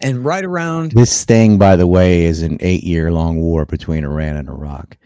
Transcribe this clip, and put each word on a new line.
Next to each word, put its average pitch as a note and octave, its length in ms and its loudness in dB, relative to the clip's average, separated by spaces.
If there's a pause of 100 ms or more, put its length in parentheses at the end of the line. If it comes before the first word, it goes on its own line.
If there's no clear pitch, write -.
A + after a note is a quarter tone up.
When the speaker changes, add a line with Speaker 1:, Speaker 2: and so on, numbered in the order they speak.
Speaker 1:
and B2+ 240 -4
right F3+ 200 -4
around E3 480 -6
Speaker 2:
This A#2 320 4
thing, A2 340 4
by G2 160 6
the F2+ 140 4
way, F2+ 360 4
is E2 160 0
an D#2+ 200 -4
eight-year-long E2 800 -2
war E2 260 -2
between D#2 380 -6
Iran D2+ 320 -6
and C#2 120 -10
Iraq. C#2+ 580 -14